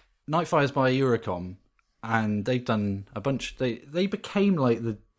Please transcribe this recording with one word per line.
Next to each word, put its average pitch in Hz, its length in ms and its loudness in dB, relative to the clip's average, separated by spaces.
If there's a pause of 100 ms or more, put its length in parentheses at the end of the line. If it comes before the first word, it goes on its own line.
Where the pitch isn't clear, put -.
(300)
Nightfire's 156 420 2
by 131 200 4
Eurocom, 110 640 0 (480)
and 110 420 0
they've 123 200 0
done 104 500 -2
a 107 60 -6
bunch. 135 360 -4
They, 127 200 -2
they 170 300 -4
became, 202 480 0
like, 123 280 2
the, 113 140 -2 (220)